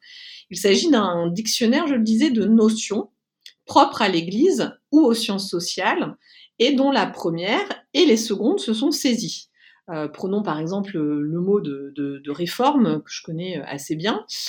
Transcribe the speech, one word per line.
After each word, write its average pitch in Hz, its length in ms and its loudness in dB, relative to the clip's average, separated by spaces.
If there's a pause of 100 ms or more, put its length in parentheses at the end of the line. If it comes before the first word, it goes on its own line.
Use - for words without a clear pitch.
(500)
Il 180 60 -12
s'agit 208 320 2
d'un 185 400 2
dictionnaire, 226 600 0
je 285 60 0
le 226 100 2
disais, 220 260 2
de 220 140 2
notions 220 680 2 (540)
propres 302 380 2
à 202 60 2
l'Église 190 640 0 (220)
ou 302 80 6
aux 233 140 6
sciences 196 360 -4
sociales, 190 680 -2 (440)
et 269 140 4
dont 269 180 2
la 208 140 2
première 190 600 -4 (260)
et 349 120 4
les 233 120 6
secondes 220 440 0
se 226 120 -4
sont 262 200 0
saisies. - 560 -4 (400)
Euh, 156 180 -6
prenons 190 340 -4
par 156 200 -4
exemple 196 380 -6
le 147 420 -2
mot 202 200 2
de, 139 360 -8
de, 139 280 -6
de 143 60 -8
réforme, 175 720 0
que - 80 -20
je - 140 -12
connais 170 380 -8
assez 143 340 -8
bien. 226 280 -4 (240)